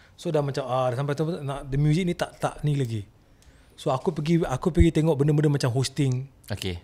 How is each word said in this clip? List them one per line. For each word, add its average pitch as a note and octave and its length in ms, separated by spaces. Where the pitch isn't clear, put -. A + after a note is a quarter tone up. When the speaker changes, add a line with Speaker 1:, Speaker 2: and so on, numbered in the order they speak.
Speaker 1:
So, - 160
dah D3+ 100
macam, C#3 260
ah, B2+ 240
dah A#2+ 60
sampai C#3+ 180
tu D#3 120
nak, C#3 240
the C3+ 120
music D3+ 260
ni F3 100
tak, - 240
tak - 240
ni D3 120
lagi. A#2 280
So, - 160
aku C3 220
pergi, D#3+ 300
aku C#3+ 280
pergi E3+ 220
tengok D#3 240
benda-benda D3 360
macam C#3 180
hosting. C3 600
Speaker 2:
Okey. F#2+ 360